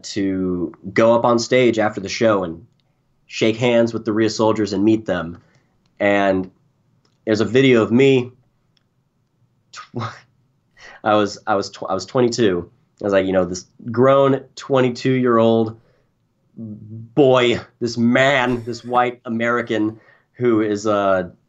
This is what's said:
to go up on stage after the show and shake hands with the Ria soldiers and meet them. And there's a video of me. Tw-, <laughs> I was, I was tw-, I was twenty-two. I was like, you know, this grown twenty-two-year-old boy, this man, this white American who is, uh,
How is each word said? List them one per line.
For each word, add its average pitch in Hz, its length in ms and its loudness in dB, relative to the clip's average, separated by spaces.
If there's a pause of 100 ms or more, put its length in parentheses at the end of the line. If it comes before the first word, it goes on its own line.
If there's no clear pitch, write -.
to 92 720 -4 (200)
go 113 220 4
up 117 100 0
on 120 140 2
stage 120 400 0
after 107 220 -2
the 95 80 -8
show 107 340 0
and 82 220 -12 (600)
shake 113 300 -2
hands 117 360 2
with 110 120 -8
the 113 80 -2
Ria 110 160 0
soldiers 107 440 -2
and 95 100 -2
meet 110 240 2
them. 87 340 -6 (580)
And 98 520 0 (720)
there's 110 160 0
a 110 40 0
video 120 360 4
of 104 100 0
me. 127 400 2 (1400)
Tw-, - 300 -14
<laughs> - 1000 -18
I 107 120 2
was, 101 320 -2
I 107 80 0
was 98 160 -4
tw-, - 180 -12
I 92 40 -4
was 95 120 -6
twenty-two. 113 640 0 (320)
I - 20 -16
was 101 100 -2
like, 95 120 2
you 95 80 -2
know, 92 120 2
this 90 200 -8 (260)
grown 135 520 2 (120)
twenty-two-year-old 120 1200 0 (800)
boy, 113 1000 0 (200)
this 117 180 -6
man, 123 680 2
this 113 220 -12
white 123 400 -2
American 113 760 -4 (340)
who 120 280 0
is, 107 260 -4
uh, 98 420 0 (200)